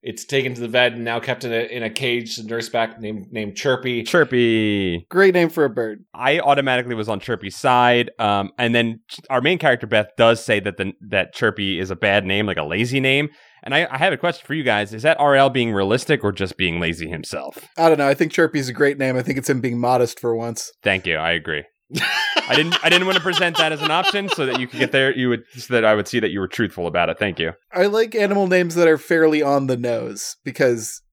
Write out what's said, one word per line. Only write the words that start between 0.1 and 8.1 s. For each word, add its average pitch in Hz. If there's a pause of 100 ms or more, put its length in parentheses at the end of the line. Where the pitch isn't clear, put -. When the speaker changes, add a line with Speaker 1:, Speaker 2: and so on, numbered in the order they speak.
Speaker 1:
taken 131
to 120
the 120
vet 123
and 117
now 117
kept 120
in 120
a, 117 (120)
in 120
a 110
cage, 120
a 117
nurse 113
back 113
named, 107
named 104
Chirpy. 123
Speaker 2:
Chirpy. 110
Speaker 3:
Great 190
name 175
for 160
a 135
bird. 110
Speaker 2:
I 131
automatically 127
was 110
on 101
Chirpy's 101
side. 123